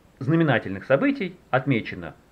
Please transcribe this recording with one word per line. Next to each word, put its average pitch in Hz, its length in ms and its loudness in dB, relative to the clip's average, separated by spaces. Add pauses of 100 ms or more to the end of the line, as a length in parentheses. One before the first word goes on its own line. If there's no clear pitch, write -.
(180)
знаменательных 120 680 0
событий 220 520 0 (140)
отмечено 110 640 -2 (180)